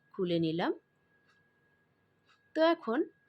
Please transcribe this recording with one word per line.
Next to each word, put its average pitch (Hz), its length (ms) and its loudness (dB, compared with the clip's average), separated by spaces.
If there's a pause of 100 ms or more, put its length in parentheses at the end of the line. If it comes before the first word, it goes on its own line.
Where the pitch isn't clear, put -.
খুলে 175 300 -2
নিলাম। 170 320 -2 (1800)
তো 311 80 0
এখন 320 360 2 (300)